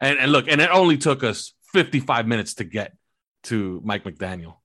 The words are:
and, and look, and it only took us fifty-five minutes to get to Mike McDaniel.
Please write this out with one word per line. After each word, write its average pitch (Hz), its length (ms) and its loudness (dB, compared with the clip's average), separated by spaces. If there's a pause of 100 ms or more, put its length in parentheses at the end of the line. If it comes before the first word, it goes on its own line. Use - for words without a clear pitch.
and, 139 180 0
and 131 140 2
look, 135 160 2
and 147 100 4
it 170 100 4
only 180 280 4
took 135 260 0
us 110 300 -4 (180)
fifty-five 131 560 0
minutes 113 280 -2
to 101 100 -8
get 101 320 -8 (460)
to 95 420 -4
Mike 104 180 -4
McDaniel. 90 600 -10